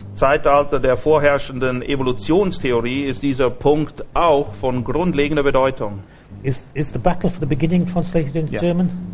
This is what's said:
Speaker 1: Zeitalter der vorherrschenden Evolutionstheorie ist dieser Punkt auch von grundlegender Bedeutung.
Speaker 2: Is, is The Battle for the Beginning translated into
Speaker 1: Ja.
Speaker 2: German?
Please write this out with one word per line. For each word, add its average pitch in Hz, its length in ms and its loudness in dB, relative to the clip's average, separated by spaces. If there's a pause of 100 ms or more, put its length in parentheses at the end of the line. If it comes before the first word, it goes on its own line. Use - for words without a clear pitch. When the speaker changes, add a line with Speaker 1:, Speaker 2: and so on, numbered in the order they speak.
(140)
Speaker 1:
Zeitalter 143 640 2
der 127 160 4
vorherrschenden 135 840 0
Evolutionstheorie 131 1200 0
ist 135 180 -4
dieser 135 260 0
Punkt 143 540 0 (100)
auch 147 400 2
von 123 300 -2
grundlegender 147 580 0
Bedeutung. 131 600 0 (420)
Speaker 2:
Is, 131 200 -4 (120)
is - 180 -4
The 127 60 -6
Battle 175 320 2
for - 80 -10
the 156 80 -2
Beginning 160 400 2
translated 160 480 -2
into 156 180 -4
Speaker 1:
Ja. 107 80 -4
Speaker 2:
German? 175 300 0 (220)